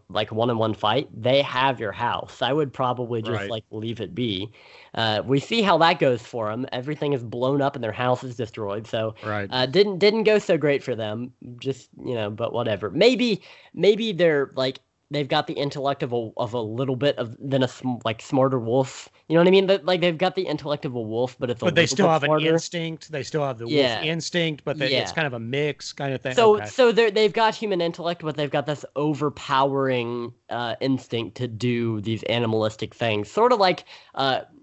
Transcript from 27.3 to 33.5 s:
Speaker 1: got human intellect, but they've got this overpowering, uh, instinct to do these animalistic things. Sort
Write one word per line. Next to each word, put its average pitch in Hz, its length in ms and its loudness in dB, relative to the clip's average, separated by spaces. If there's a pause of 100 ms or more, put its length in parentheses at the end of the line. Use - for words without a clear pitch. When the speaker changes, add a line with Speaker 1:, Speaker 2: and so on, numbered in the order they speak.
Speaker 1:
got 220 220 2
human 196 260 -2
intellect, 170 400 -4
but 151 160 -4
they've 147 140 -2
got 147 140 0
this 151 200 -6 (100)
overpowering, 135 1400 0 (160)
uh, 117 300 -4
instinct 120 580 -2
to 127 100 -6
do 117 520 -2
these 110 240 -4
animalistic 110 720 0
things. 104 340 0
Sort 240 220 4